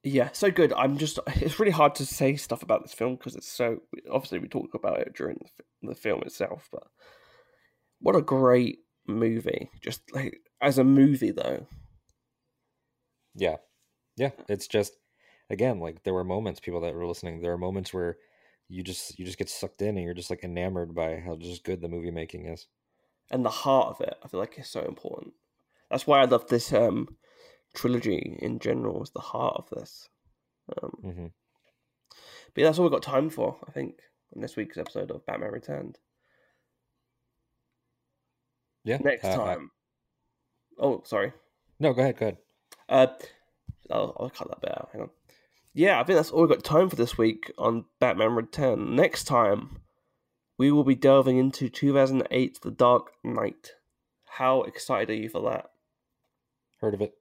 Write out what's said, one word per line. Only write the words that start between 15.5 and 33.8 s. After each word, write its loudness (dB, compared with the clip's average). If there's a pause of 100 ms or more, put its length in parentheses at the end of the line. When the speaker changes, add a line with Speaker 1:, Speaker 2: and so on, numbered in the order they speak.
Speaker 2:
again, 0
like, -10
there 0
were -2
moments, -4
people -6
that -4
were -6
listening, -8
there -2
are -4
moments -6
where -4 (520)
you -12
just, -12
you -12
just -12
get -6
sucked -10
in -4
and -6
you're -8
just, -12
like, -6
enamored -6
by -4
how -10
just -14
good -6
the -10
movie -8
making -12
is. -14 (640)
Speaker 1:
And -4
the 0
heart 2
of -12
it, -6 (100)
I -20
feel -6
like, -8
is -16
so -8
important. -10 (560)
That's -4
why 6
I 8
love 2
this, 0
um, 2 (580)
trilogy -2
in -6
general, -4
is -14
the -12
heart -4
of -12
this. -20 (760)
Um, -12 (120)
Speaker 2:
Mm-hmm. -12 (1300)
Speaker 1:
but -6
yeah, 2
that's 4
all 4
we've 4
got 0
time 0
for, -4 (100)
I -20
think, -10 (340)